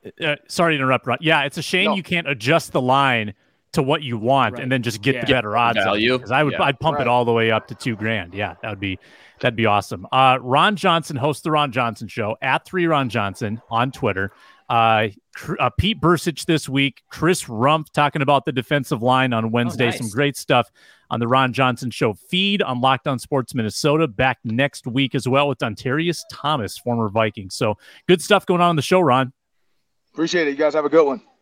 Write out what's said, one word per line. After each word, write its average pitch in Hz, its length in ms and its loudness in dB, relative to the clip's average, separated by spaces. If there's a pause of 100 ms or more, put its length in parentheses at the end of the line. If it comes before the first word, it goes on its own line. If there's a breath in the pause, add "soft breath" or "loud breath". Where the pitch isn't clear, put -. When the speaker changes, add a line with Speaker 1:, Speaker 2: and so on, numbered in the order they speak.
Speaker 1:
ad-, 104 80 -16 (100)
uh, 147 120 -2 (120)
sorry 170 280 0
to 143 40 -4
interrupt, 131 280 0
Ron. 127 140 -2
Yeah, 156 220 2
it's 139 140 -6
a 170 60 -6
shame 185 220 0
Speaker 2:
No. 208 100 0
Speaker 1:
you 190 80 -6
can't 170 260 -4
adjust 139 420 0
the 151 100 0
line 127 520 2 (400)
to 165 100 0
what 151 200 0
you 120 140 -6
want 123 360 2
Speaker 3:
Right. 120 100 -10
Speaker 1:
and 127 80 -4
then 127 120 0
just 113 180 -4
get 131 120 0
the 120 140 -4
Speaker 3:
Yeah. 135 100 2
Speaker 1:
better 107 200 -2
odds 117 200 2
on 104 40 2
it, 98 40 0
Speaker 4:
Value. 107 340 0
Speaker 1:
'cause 113 120 -8
I 135 120 2
would, 143 100 0
Speaker 4:
Yeah. 82 100 -2
Speaker 1:
I'd 143 160 0
pump 151 180 -2
Speaker 2:
Right. 143 40 -2
Speaker 1:
it 123 60 0
all 120 180 2
the 117 80 2
way 113 180 2
up 110 160 -2
to 117 80 -14
two 120 200 -4
grand. 104 400 -6
Yeah, 98 260 -6
that 113 80 -10
would 101 100 -10
be, 95 200 -6 (420 soft breath)
that'd 123 160 0
be 113 80 2
awesome. 101 460 0
Uh, 131 280 4
Ron 147 360 2
Johnson 165 420 -2
hosts 139 260 -4
the 170 80 -4
Ron 147 200 0
Johnson 117 360 -4
Show 110 360 -6
at 135 200 -2
three 180 220 -2
Ron 143 240 0
Johnson 104 500 -4 (120)
on 120 200 0
Twitter. 98 400 -2 (360 soft breath)
Uh, 113 420 4 (260)
Cr-, - 240 -8
uh, 131 180 2
Pete 185 240 -2
Bursich 165 440 0
this 160 220 0
week, 139 440 -2
Chris 170 320 0
Rumpf 139 480 0
talking 147 320 0
about 135 220 2
the 160 60 -2
defensive 127 520 -2
line 127 300 2
on 113 180 0
Wednesday. 120 380 0
Speaker 3:
Oh, - 20 -2
Speaker 1:
Some 120 160 -6
Speaker 3:
nice. 101 60 -8
Speaker 1:
great 139 240 -2
stuff 123 340 2 (400 soft breath)
on 117 80 -4
the 117 80 -2
Ron 127 260 2
Johnson 127 380 0
Show 117 220 0
feed 196 500 0
on 127 180 -2
Locked 131 260 2
On 131 120 -2
Sports 135 340 -4
Minnesota. 143 540 0
Back 127 360 0
next 123 440 -2
week 127 260 -2
as 131 140 -2
well 135 220 2
with 131 100 -4
Dontarius 139 720 -4
Thomas, 139 480 -4
former 117 300 -2
Viking. 104 420 -2
So 107 260 -2 (300 loud breath)
good 175 160 4
stuff 202 240 4
going 175 140 2
on 175 100 4
in 165 60 0
the 143 40 0
show, 185 200 2
Ron. 131 320 2 (800)
Speaker 2:
Appreciate 165 340 0
it. 143 40 0
You 139 60 -6
guys 147 160 2
have 151 120 0
a 143 40 0
good 156 160 6
one. 135 160 -2 (200)